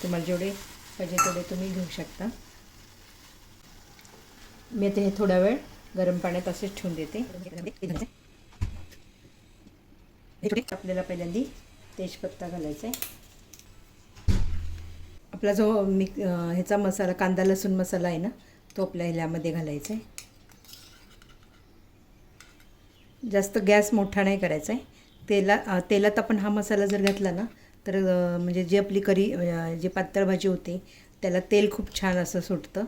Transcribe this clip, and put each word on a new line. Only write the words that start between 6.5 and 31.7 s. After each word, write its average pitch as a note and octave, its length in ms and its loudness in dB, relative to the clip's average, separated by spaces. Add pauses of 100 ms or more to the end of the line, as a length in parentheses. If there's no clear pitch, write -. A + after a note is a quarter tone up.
ठेवून F3 200 -4
देते. D#3+ 240 -6 (3500)
आपल्याला F#3 300 -4
पहिल्यांदा F3 380 -4 (580)
तेजपत्ता F#3 500 -8
घालायचा D#3+ 400 -8
आहे. B3 120 -6 (2250)
आपला G3+ 200 0
जो G#3+ 320 4
मिक-, F#3+ 380 0
अं, F3 300 0
ह्याचा F#3 240 0
मसाला, G3 360 0
कांदा F#3 300 2
लसूण F#3+ 280 2
मसाला F#3 360 0
आहे F3 100 0
ना, F3 100 -2 (500)
तो G3 40 0
आपल्या F3+ 240 -4
ह्याच्यामध्ये E3 460 -2
घालायचा D3+ 420 -4
आहे. A3 80 -6 (3250)
जास्त G3 280 2
गॅस G#3 360 6
मोठा G3+ 300 2
नाही G3 160 2
करायचा D#3+ 340 -2
आहे. C4 80 -4 (480)
तेला-, G3+ 380 4
अं, F#3 120 2 (100)
तेलात G#3 300 6
आपण A3 180 2
हा G3+ 120 0
मसाला G#3 360 2
जर G3+ 160 2
घातला G3 300 2
ना F3+ 120 -2 (440)
तर, F#3+ 80 -2
अं, F3+ 480 2
म्हणजे F3+ 200 0
जी F3 140 4
आपली G3+ 220 4
करी, G3 320 4
अं, E3+ 480 -2
जी E3+ 80 -2
पातळ F#3+ 380 0
भाजी F#3 220 2
होते F3+ 340 -2 (400)
त्याला F3+ 180 2
तेल G#3 320 4